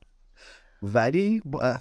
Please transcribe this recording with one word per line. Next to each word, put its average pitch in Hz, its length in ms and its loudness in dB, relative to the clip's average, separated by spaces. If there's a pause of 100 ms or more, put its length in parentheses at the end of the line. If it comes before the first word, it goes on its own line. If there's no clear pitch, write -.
(800)
ولی 143 600 2
با... 127 360 -2